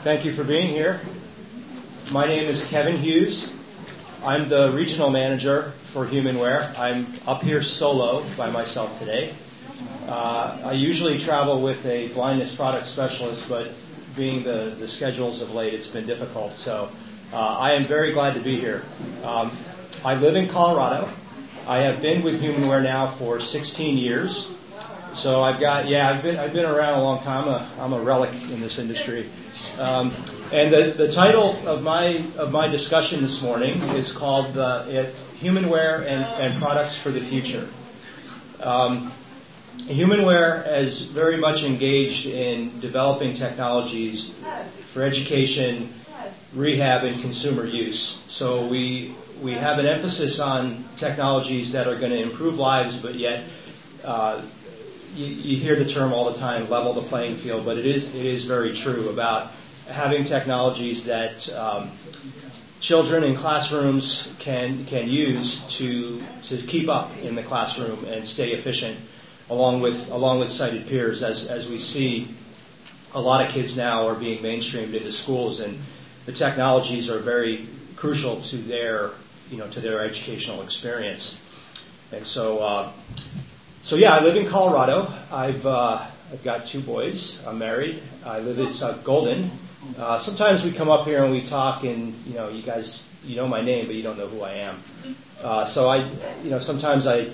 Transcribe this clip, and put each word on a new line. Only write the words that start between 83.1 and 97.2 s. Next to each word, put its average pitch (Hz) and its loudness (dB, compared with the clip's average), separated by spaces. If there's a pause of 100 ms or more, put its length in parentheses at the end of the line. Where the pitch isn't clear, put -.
so 156 0
yeah, 185 10
I 156 6
live 170 8
in 196 2
Colorado. 170 4 (180)
I've, 135 -2
uh, 120 2 (300)
I've 135 -14
got 117 -4
two 139 -8
boys. 123 -6
I'm 113 -8
married. 131 -2 (240)
I 113 -6
live 117 -4
in, 131 0 (140)
uh, 120 -4 (100)
Golden. 185 2 (480)
Uh, 117 0
sometimes 196 4
we 175 0
come 160 0
up 151 8
here 147 2
and 135 6
we 127 2
talk, 135 0
and, 117 -4 (100)
you 123 -8
know, 113 -6
you 110 -8
guys, 113 -6 (200)
you 127 -8
know 123 -2
my 120 0
name, 120 0
but 110 -6
you 110 -6
don't 107 -6
know 101 -8
who 107 -8
I 98 -6
am. 98 -8 (640)
Uh, 110 0
so 127 4
I, 135 2 (340)
you 160 -6
know, 131 0
sometimes 139 2
I 120 4